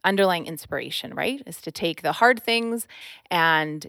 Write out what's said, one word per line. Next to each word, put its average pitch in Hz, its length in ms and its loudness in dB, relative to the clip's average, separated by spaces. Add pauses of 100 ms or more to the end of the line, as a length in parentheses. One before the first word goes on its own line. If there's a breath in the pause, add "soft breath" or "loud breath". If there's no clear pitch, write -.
underlying 190 440 2
inspiration, - 680 -8
right? 240 320 -4
Is - 140 -16
to 165 100 -10
take - 300 -4
the - 120 -2
hard 240 300 4
things 233 440 -2 (440 loud breath)
and 156 580 2